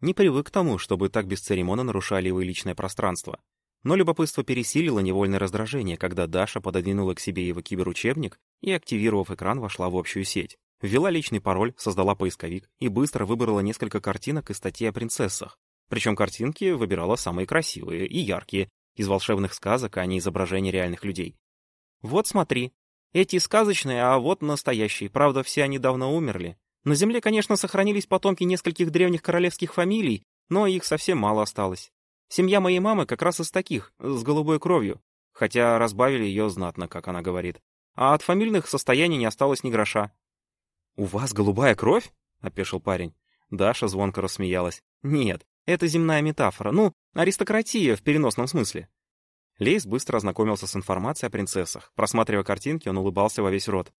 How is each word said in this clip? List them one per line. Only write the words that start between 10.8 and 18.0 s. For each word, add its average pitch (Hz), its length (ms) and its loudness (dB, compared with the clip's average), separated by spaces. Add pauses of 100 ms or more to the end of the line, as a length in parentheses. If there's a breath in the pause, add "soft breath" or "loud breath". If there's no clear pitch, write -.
Ввела 131 280 2
личный 143 300 -2
пароль, 104 360 0
создала 98 400 0
поисковик 90 520 -6 (120)
и 123 80 -2
быстро 113 360 0
выбрала 110 360 0
несколько 107 400 -4
картинок 135 500 -4
и 98 40 -6
статей 110 340 -4
о 104 40 -2
принцессах. - 640 -6 (300)
Причём - 280 0
картинки 143 560 0
выбирала 98 420 0
самые 92 320 -4
красивые 92 600 -4